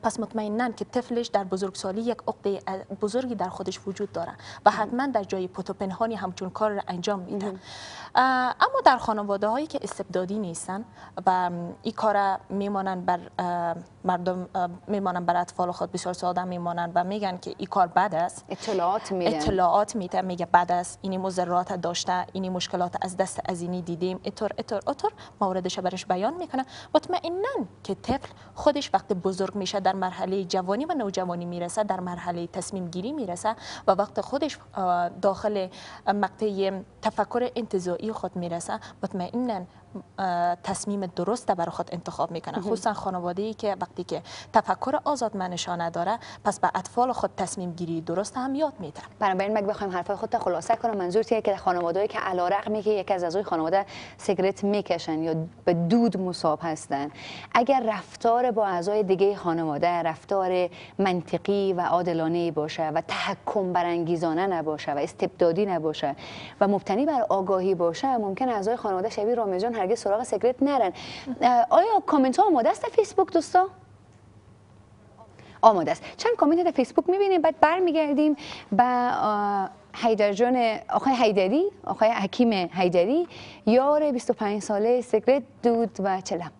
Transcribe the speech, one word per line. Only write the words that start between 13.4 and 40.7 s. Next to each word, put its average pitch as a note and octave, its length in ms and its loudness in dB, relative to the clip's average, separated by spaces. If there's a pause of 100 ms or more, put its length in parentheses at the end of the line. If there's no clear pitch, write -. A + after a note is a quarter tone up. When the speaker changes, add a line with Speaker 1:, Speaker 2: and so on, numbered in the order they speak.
Speaker 1:
مردم، F3+ 500 0
اه، F3+ 140 0 (180)
میمانن F#3 380 -2
بر F3 120 2
اطفال F3 360 -2
خود، F3 200 -6
بسیار F#3 220 -4
ساده F3+ 300 -2
میمانن F3 500 -4
و F3 100 4
میگن F#3+ 320 -4
که - 220 -10
این F#3 100 -8
کار F#3+ 180 4
بد F3+ 280 2
است. E3+ 340 -2
Speaker 2:
اطلاعات F#3+ 640 -2
می‌دن. F3 240 0
Speaker 1:
اطلاعات F#3 600 2
می‌ده، F#3 260 -2
میگه: F3+ 240 -4
«بد F3 260 6
است، F3+ 300 -2
اینی F#3+ 160 -2
مضرات F3+ 540 0
داشته، F3+ 600 -2
اینی F#3 160 -4
مشکلات F3+ 540 -4
از F#3 140 -6
دست F#3 280 -2
از F3+ 180 -4
اینی F3+ 200 -4
دیدیم، F3 420 -4
اطور، G#3 340 -4
اطور، G#3+ 280 -6
اطور»، E4+ 260 -2 (280)
موردش F#3 380 -2
برش F#3 280 -4
بیان G3 280 0
می‌کنه. D4+ 300 -6 (300)
مطمئناً F4+ 720 0 (160)
که G3 120 -4
طفل - 340 -4 (260)
خودش C#4+ 400 2
وقت - 180 2
بزرگ F#3+ 420 -2
می‌شه، G3+ 260 -2
در F#3+ 120 2
مرحله F#3+ 520 -2
جوانی F#3+ 400 0
و E4+ 100 -2
نوجوانی F#3 500 -2
میرسه، F3 400 -2
در F#3+ 160 -2
مرحله F3 460 -4
تصمیم F3+ 420 -6
گیری F#3 240 -6
میرسه A3 440 -2 (300)
و A3 40 6
وقت G3+ 300 2
خودش، C#4 380 -4 (160)
اه، F3 340 0
داخل F#3+ 600 0 (380)
مقطع G3 760 0 (220)
تفکر A#3+ 540 0
انتزاعی G3 560 -2
خود G3 240 -8
میرسه، F3 440 -6 (220)
مطمئناً، G3+ 580 -4 (580)
اه، F3 440 0
تصمیم G3 440 -4